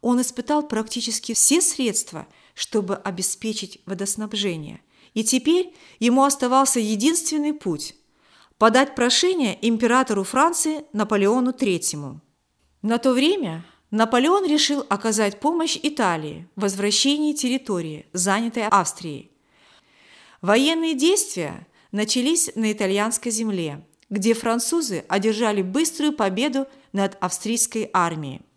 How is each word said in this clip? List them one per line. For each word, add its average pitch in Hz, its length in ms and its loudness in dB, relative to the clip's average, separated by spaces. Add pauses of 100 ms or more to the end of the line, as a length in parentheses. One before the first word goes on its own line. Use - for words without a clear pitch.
Он 247 200 2
испытал 277 460 -2
практически 226 680 -4
все 294 260 4
средства, - 640 -2 (280)
чтобы 196 420 -4
обеспечить 196 880 -6
водоснабжение, 196 960 -6 (320)
и 220 100 -2
теперь 320 520 2 (260)
ему 240 240 4
оставался 269 560 2
единственный 294 720 0
путь – 180 420 -6 (640)
подать 254 360 4
прошение 254 680 2
императору 226 640 2
Франции 311 680 0
Наполеону 214 600 2
Третьему. 160 680 -2 (600)
На 233 180 0
то 254 140 2
время 254 520 0 (280)
Наполеон 247 520 4
решил 294 440 2
оказать 208 500 0
помощь 320 420 0
Италии 170 760 -2
в 196 60 -6
возвращении 208 680 0
территории, 226 800 -4
занятой 208 540 0
Австрией. 180 640 -2 (1120)
Военные 311 540 2
действия 262 720 0 (240)
начались 247 640 0
на 220 160 0
итальянской 208 580 -2
земле, 185 560 -4 (240)
где 208 240 2
французы 233 760 -2
одержали 208 540 0
быструю 294 500 0
победу 254 540 0 (260)
над 196 280 -2
австрийской 220 720 -4
армией. 160 500 -2 (140)